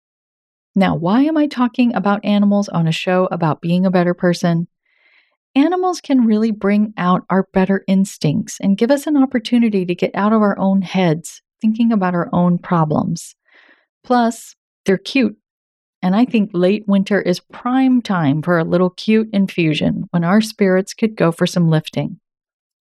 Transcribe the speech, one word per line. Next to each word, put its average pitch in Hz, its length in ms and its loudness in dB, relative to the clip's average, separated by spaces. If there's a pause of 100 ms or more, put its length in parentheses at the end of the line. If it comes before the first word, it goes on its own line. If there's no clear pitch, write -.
(760)
Now, 185 180 2
why 180 300 0
am 320 140 0
I 302 100 2
talking 247 480 -2
about 202 280 -2
animals 202 460 0
on 170 180 0
a 160 40 0
show 185 400 -2
about 165 300 -2
being 175 220 0
a 190 60 2
better 175 240 0
person? 175 540 0 (880)
Animals 349 460 0
can 262 220 2
really 220 280 2
bring 208 460 0
out 180 340 0
our 190 200 0
better 190 360 0
instincts - 720 -2
and 196 160 0
give 233 140 2
us 285 160 0
an 302 100 2
opportunity 233 680 0
to 175 80 -2
get - 180 -2
out 208 200 0
of 220 100 2
our 202 160 0
own 196 240 0
heads, 170 580 -2 (200)
thinking 226 300 0
about 185 220 0
our 170 180 -2
own 175 280 2
problems. - 760 -2 (680)
Plus, 233 500 -2 (320)
they're 190 120 2
cute. 214 400 -2 (640)
And 185 140 0
I 226 80 4
think 220 300 0
late 185 340 0
winter 196 340 2
is 180 200 -2
prime 254 600 0
time 156 400 0
for 175 160 0
a 165 60 0
little 175 280 0
cute 220 420 0
infusion 175 800 -2
when 170 120 0
our 185 160 2
spirits 196 540 0
could 220 240 -4
go 165 160 2
for - 120 -2
some 175 240 0
lifting. - 520 -4 (600)